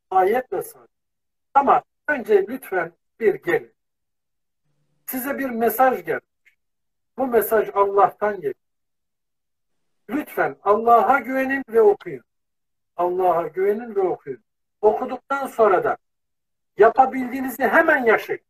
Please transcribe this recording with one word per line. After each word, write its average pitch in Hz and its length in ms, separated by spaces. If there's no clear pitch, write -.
Ayetle 196 540
sabit. - 260
Ama 262 300
önce 214 400
lütfen 214 460
bir 220 160
gelin. - 380
Size 254 320
bir 269 120
mesaj 226 560
gelmiş. - 520
Bu 262 100
mesaj 220 460
Allah'tan 196 680
geldi. 143 120
Lütfen 185 540
Allah'a 226 560
güvenin 262 500
ve 226 120
okuyun. 196 420
Allah'a 180 500
güvenin 208 480
ve 196 60
okuyun. 151 420
Okuduktan 254 640
sonra 196 360
da - 140
yapabildiğinizi 262 840
hemen 294 420
yaşayın. - 440